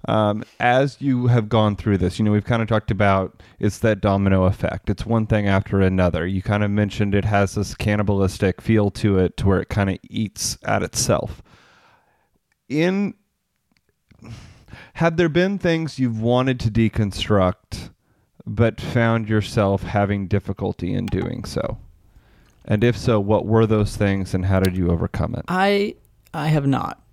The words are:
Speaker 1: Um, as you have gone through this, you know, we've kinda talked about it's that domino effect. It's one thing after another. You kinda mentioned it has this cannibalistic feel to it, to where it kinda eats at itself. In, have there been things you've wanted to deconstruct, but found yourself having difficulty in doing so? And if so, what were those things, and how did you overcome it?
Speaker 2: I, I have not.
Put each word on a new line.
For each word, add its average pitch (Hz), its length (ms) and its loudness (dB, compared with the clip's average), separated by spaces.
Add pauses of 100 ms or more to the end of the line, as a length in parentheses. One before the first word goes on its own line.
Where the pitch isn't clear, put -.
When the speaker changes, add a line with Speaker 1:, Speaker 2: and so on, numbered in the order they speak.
Speaker 1:
Um, 107 340 0 (160)
as 131 420 2
you 127 280 0
have 117 200 2
gone 107 280 2
through 101 220 0
this, 90 200 0
you 110 60 0
know, 104 80 2
we've 104 120 2
kinda 113 220 -2
talked 110 240 -2
about 98 540 0 (160)
it's 104 180 -2
that 107 220 0
domino 98 460 2
effect. - 440 -2
It's - 160 -4
one 110 220 0
thing 104 180 0
after 98 340 0
another. 90 460 2
You 95 160 -4
kinda 104 260 0
mentioned 101 460 0
it 101 120 2
has 101 280 2
this - 220 -4
cannibalistic 98 840 0
feel 104 300 2
to 98 300 0
it, 90 160 0
to - 100 -2
where 95 140 4
it - 80 -10
kinda 98 300 -2 (120)
eats - 540 -6
at 104 180 -2
itself. - 600 -2 (1300)
In, 185 440 0 (1800)
have 165 220 0
there 170 120 2
been 185 300 0
things 160 400 -2
you've 120 220 -2
wanted 123 400 2
to 113 100 0
deconstruct, 104 1200 0 (560)
but 113 340 0
found 113 480 0
yourself 101 540 0
having 101 460 -2
difficulty 98 680 -4
in 95 120 -4
doing 90 380 -4
so? - 340 -6 (840)
And 107 200 0
if 120 120 2
so, 113 240 0
what 101 260 2
were 110 200 4
those 107 300 0
things, 98 380 -2
and 92 120 -2
how 95 140 4
did 92 160 0
you 87 140 0
overcome 85 440 -2
it? - 140 -8
Speaker 2:
I, 202 480 0 (360)
I 156 160 -4
have 151 180 2
not. - 360 -2 (100)